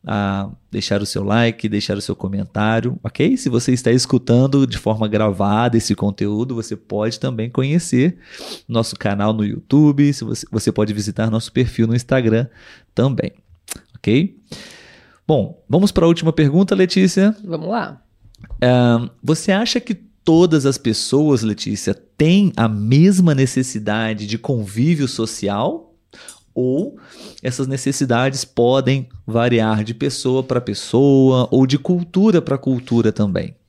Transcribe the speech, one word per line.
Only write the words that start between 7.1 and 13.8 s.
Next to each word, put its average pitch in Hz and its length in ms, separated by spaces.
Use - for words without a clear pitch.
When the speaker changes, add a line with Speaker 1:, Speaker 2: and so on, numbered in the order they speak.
Speaker 1:
também 120 320
conhecer 143 680
nosso 113 280
canal 101 360
no 107 120
YouTube, 143 680
se - 120
você, 117 260
você 110 200
pode 107 220
visitar 107 360
nosso 113 240
perfil 120 360
no 113 60
Instagram 120 520
também, 131 380